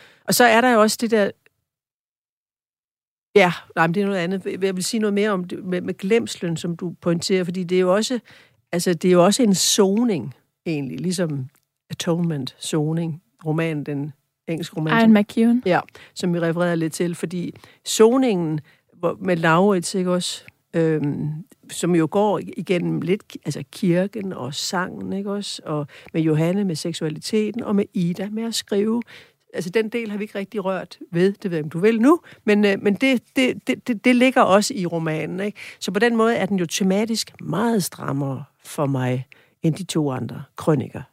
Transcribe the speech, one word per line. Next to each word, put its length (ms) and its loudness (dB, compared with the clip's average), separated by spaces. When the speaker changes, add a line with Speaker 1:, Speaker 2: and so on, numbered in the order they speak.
Speaker 1:
Og 100 -2
så 100 6
er 160 6
der 100 4
jo 100 4
også 200 4
det 100 -2
der, 200 2
ja, 180 6
nej, 100 4
men 80 0
det 80 0
er 40 0
noget 120 -2
andet. 280 -4
Jeg 140 -2
vil 80 -4
sige 160 -4
noget 140 0
mere 160 0
om 140 -2
det 200 -12
med, 160 -4
med 140 -6
glemslen, 640 -2
som 200 -6
du 240 -8
pointerer, 440 0
fordi 200 -6
det 120 0
er 40 4
jo 140 4
også, 240 -2
altså, 220 0
det 140 0
er 40 6
jo 120 8
også 180 4
en 120 4
soning, 800 0
egentlig, 340 -4
ligesom 460 -2
Atonement, 680 -4
soning, 640 -2
roman, 380 -2
den 280 -6
engelske 280 -6
roman, 160 -2
Speaker 2:
Ian 80 4
Speaker 1:
som 220 8
Speaker 2:
McEwan. 440 2
Speaker 1:
Ja, 140 2
som 200 -2
vi 60 0
refererede 360 0
lidt 160 -2
til, 220 -2
fordi 400 -8
soningen, 760 4
hvor, 220 -2
med 160 0
Laurits, 580 2
ikke 160 -2
også, 340 -4
øhm, 560 0
som 240 -2
jo 160 2
går 300 0
igennem 440 -2
lidt, 220 -2
altså 180 -6
kirken 600 -2
og 220 -8
sangen, 580 -6
ikke 180 -6
også, 340 -8
og 220 -4
med 100 -2
Johanne, 420 2
med 120 -2
seksualiteten, 840 -4
og 140 0
med 80 2
Ida, 380 -2
med 100 -6
at 120 -6
skrive. 480 -2
Altså, 160 -6
den 180 0
del 220 -6
har 80 -6
vi 60 -4
ikke 140 -10
rigtig 260 -8
rørt 340 -6
ved, 200 2
det 180 -6
ved 80 -2
jeg, 60 -4
om 60 -8
du 80 -6
vil 220 4
nu, 200 6
men, 200 4
øh, 180 2
men 120 2
det, 280 2
det, 300 0
det, 220 -4
det, 160 -4
det 120 6
ligger 240 4
også 360 4
i 100 -2
romanen, 540 -4
ikke? 180 -6
Så 120 -6
på 60 0
den 180 4
måde 200 4
er 100 -2
den 120 0
jo 80 0
tematisk 720 -2
meget 440 0
strammere 600 -6
for 220 -4
mig, 400 -2
end 120 2
de 100 -10
to 260 -2
andre 320 -8
krøniker, 460 -2